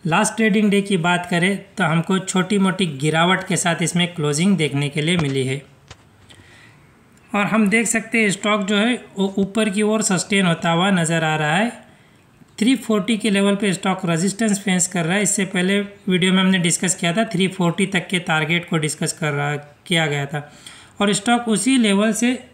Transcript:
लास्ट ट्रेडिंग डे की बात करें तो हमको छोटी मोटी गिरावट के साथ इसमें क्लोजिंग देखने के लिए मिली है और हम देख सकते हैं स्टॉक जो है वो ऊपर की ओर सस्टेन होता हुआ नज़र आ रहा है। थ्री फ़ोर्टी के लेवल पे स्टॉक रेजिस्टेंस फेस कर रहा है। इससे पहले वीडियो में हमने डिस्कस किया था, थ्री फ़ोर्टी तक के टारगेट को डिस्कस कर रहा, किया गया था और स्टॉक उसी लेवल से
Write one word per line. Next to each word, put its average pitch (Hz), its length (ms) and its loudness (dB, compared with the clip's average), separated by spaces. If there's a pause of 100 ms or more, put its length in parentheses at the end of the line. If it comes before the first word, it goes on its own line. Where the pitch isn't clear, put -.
लास्ट 196 280 0
ट्रेडिंग 214 360 2
डे 202 100 2
की 202 180 -2
बात 175 260 0
करें 185 320 0 (200)
तो 196 60 0
हमको 165 360 0
छोटी 185 400 -2
मोटी 190 260 0 (120)
गिरावट 165 500 0
के 170 100 -2
साथ 170 240 -2
इसमें 175 340 0
क्लोजिंग 156 420 0
देखने 143 320 -2
के 151 120 -4
लिए 170 160 0
मिली 135 280 -2
है 131 160 -6 (1700)
और 202 140 0
हम 208 240 2
देख 226 180 2
सकते 226 340 0
हैं 214 100 4
स्टॉक 208 320 0
जो 202 140 0
है 233 160 2 (240)
वो 190 200 -2
ऊपर 202 320 0
की 202 140 -2
ओर 214 200 0
सस्टेन 196 420 0
होता 170 260 2
हुआ 180 200 2
नज़र 165 320 0
आ 156 120 0
रहा 151 200 0
है। 220 140 2 (920)
थ्री 254 180 4
फ़ोर्टी 214 400 0
के 220 120 -2
लेवल 202 260 2
पे 196 180 0
स्टॉक 185 320 -4
रेजिस्टेंस 196 540 0
फेस 180 280 0
कर 170 180 -2
रहा 175 100 0
है। 208 80 0
इससे 196 240 0
पहले 190 320 0
वीडियो 185 540 0
में 190 80 4
हमने 190 180 2
डिस्कस 170 360 0
किया 170 180 -2
था, 220 120 2
थ्री 190 240 0
फ़ोर्टी 180 380 0
तक 180 200 -2
के 180 140 -2
टारगेट 165 480 -2
को 165 80 0
डिस्कस 156 360 -4
कर 151 180 -4
रहा, 143 240 -2
किया 160 520 -2
गया 143 180 -2
था 143 240 -8 (500)
और 202 140 2
स्टॉक 240 360 0
उसी 247 300 2
लेवल 208 340 2
से 240 260 0 (140)